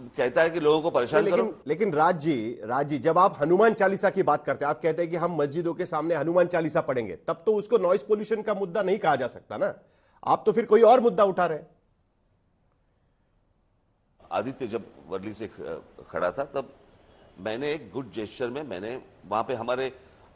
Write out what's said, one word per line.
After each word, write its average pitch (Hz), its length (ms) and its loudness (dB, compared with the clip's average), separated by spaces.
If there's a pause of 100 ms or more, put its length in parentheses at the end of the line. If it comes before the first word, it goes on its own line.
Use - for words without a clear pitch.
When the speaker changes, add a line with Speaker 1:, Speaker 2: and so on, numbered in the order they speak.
(180)
Speaker 1:
कहता 127 240 2
है 165 80 4
कि 170 100 -4
लोगों 151 220 4
को 165 100 -2
परेशान 139 320 2
Speaker 2:
नहीं, 190 100 0
लेकिन, - 180 2
Speaker 1:
करो? - 160 -18
Speaker 2:
लेकिन 170 260 0
राज 160 260 2
जी, 127 440 -4
राज 131 240 -2
जी, 143 100 -4
जब 156 200 0
आप 180 240 4
हनुमान 185 320 4
चालीसा 196 360 0
की 185 140 0
बात 147 220 0
करते 139 200 -4
हैं, 143 40 0
आप 151 120 -4
कहते 160 200 0
हैं 165 100 -6
कि 175 60 -4
हम 170 180 -2
मस्जिदों 156 380 -2
के 180 120 -6
सामने 165 300 -2
हनुमान 170 320 2
चालीसा 165 340 0
पढ़ेंगे, 123 340 -4
तब - 180 -6
तो 214 220 -2
उसको 208 220 0
नॉइज 180 260 2
पोल्यूशन 214 380 -2
का 214 120 -4
मुद्दा 196 280 -4
नहीं 190 180 0
कहा 151 160 2
जा 123 120 -2
सकता 107 300 -12
ना, 180 160 -4 (540)
आप 160 180 0
तो 220 60 4
फिर 220 140 0
कोई 214 160 6
और 233 180 10
मुद्दा 214 240 4
उठा 185 220 2
रहे 160 120 -2
हैं। 151 100 -18 (2750)
Speaker 1:
आदित्य 117 360 -6
जब 101 180 -6 (220)
वर्ली 95 260 -8
से 104 140 -10
ख-, 80 340 -12 (280)
खड़ा 87 220 -2
था, 139 120 -6
तब 139 300 -8 (680)
मैंने 117 320 -6
एक 131 200 -10
गुड 117 200 -10
जेस्चर 113 380 -8
में, 139 140 -8
मैंने 110 380 -10 (260)
वहां 104 160 -2
पे 131 100 -6
हमारे, 123 460 -4 (360)